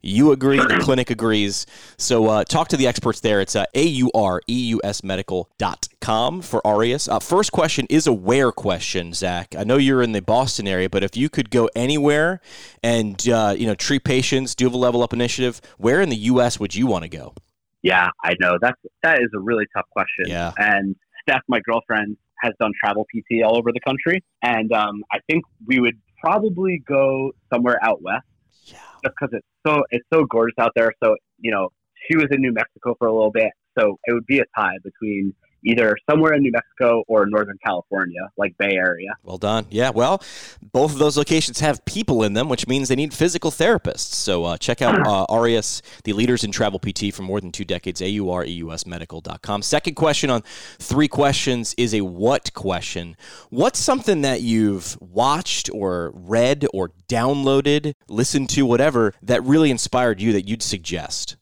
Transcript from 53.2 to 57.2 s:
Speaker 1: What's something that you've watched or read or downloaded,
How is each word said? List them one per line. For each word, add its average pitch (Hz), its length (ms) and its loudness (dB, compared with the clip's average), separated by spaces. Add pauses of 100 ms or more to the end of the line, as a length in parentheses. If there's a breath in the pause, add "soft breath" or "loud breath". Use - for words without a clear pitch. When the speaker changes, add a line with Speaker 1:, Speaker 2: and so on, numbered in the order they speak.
Speaker 1:
What's 147 280 0
something 214 440 0
that 135 200 0
you've 110 580 0
watched 123 720 -2
or 90 400 -4
read 120 640 0
or 90 160 -4 (180)
downloaded, 139 840 0 (140)